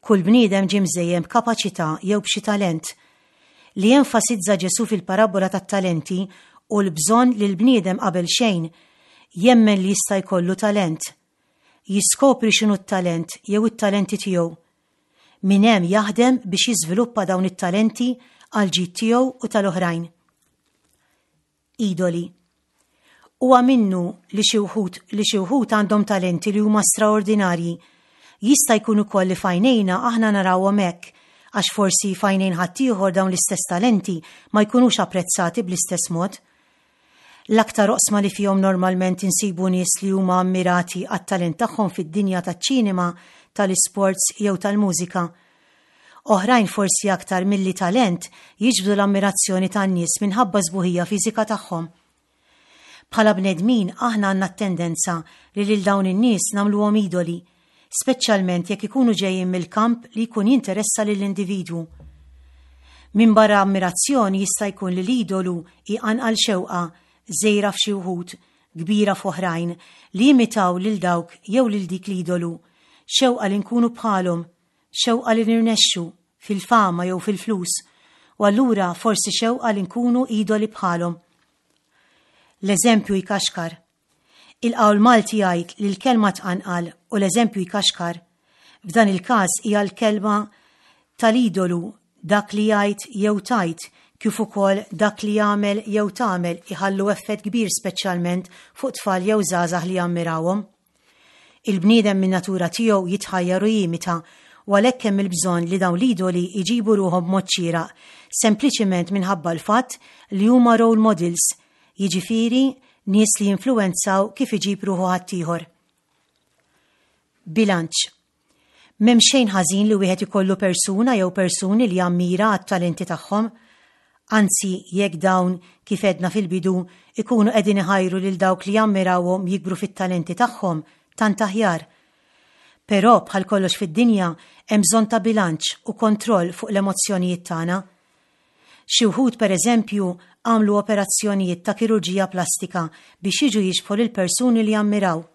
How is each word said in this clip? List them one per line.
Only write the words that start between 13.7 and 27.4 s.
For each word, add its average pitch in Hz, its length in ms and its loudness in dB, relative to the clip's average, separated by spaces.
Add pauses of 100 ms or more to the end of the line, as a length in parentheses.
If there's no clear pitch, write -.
tiegħu. 170 380 -2 (880)
Min 196 200 4
hemm 208 240 4
jaħdem 214 560 2
biex 185 300 -2
jiżviluppa 190 520 -2
dawn 185 200 0
it-talenti 214 720 -2 (340)
għal 202 180 0
ġid 175 300 -4
tiegħu 247 420 2
u 233 60 -6
tal-oħrajn. 175 600 -2 (1700)
Idoli. 175 460 -2 (1120)
Huwa 254 260 6
minnu 220 400 4 (300)
li 202 100 -2
xi 214 160 0
wħud, 202 540 -4
li 208 160 -2
xi 214 100 -2
wħud 208 380 0
għandhom 208 320 2
talenti 185 460 -2
li 208 100 0
huma 214 180 2
straordinarji. 196 920 0 (680)